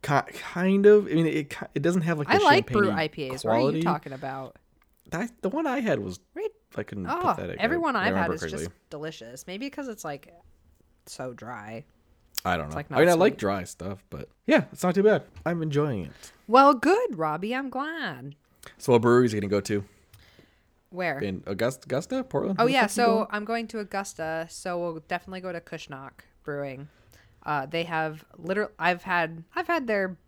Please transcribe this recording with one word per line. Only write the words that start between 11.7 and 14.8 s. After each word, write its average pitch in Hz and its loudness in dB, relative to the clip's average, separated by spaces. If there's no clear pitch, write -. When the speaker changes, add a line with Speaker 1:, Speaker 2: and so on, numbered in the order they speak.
Speaker 1:
I 90 0
don't 76 -6
Speaker 2:
It's, 76 -10
Speaker 1:
know. 156 -6
Speaker 2:
like, 147 -10
Speaker 1:
I 143 -4
mean, 156 8
Speaker 2:
not 175 6
Speaker 1:
I 170 6
like 180 4
Speaker 2:
sweet. - -14
Speaker 1:
dry 98 0
stuff, 92 -12
but 71 -14
yeah, 269 4
it's - -10